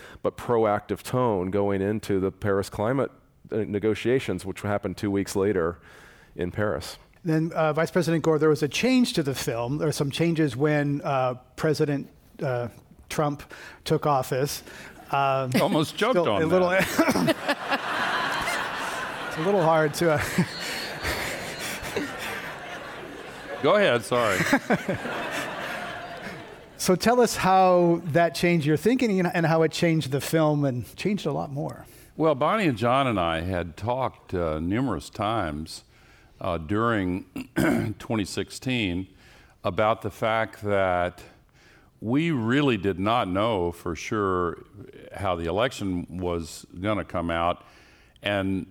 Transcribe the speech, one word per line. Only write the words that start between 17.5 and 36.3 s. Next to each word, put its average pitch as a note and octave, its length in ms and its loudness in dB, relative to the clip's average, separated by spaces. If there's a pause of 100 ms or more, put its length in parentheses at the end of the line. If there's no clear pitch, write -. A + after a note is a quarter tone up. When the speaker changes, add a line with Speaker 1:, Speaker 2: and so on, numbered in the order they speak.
Speaker 2:
<laughs> - 100 -2 (1300)
It's D#3+ 140 -6
a - 20 -2
little G3 180 4
hard D#3 320 4
to, E3 200 2
uh, A2+ 80 0
<laughs> - 1800 -6 (1600)
Speaker 3:
Go D#3 120 6
ahead, C#3+ 280 4
sorry. A2 360 2
Speaker 2:
<laughs> - 580 0 (1800)
So F#3 160 2
tell A#3 260 4
us A3+ 160 4
how F3+ 640 6 (120)
that E3 220 4
changed E3+ 320 2
your D3+ 120 4
thinking A3+ 400 2
and, F3 160 2
and E3+ 100 2
how D#3+ 180 4
it D#3+ 100 2
changed D#3+ 380 2
the C#3 120 -2
film D3+ 420 2
and B2 320 -4
changed F#3+ 300 -2
a C#3+ 60 -2
lot D#3 180 -4
more. C#3 340 -8 (320)
Speaker 3:
Well, D#3 180 4
Bonnie F3 320 2
and B2 120 2
John B2 280 4
and G#2 140 2
I E2 200 2
had F2 360 -4
talked, B2 560 -4
uh, E2 260 0
numerous F#2+ 520 -2
times, F2+ 760 -4 (560)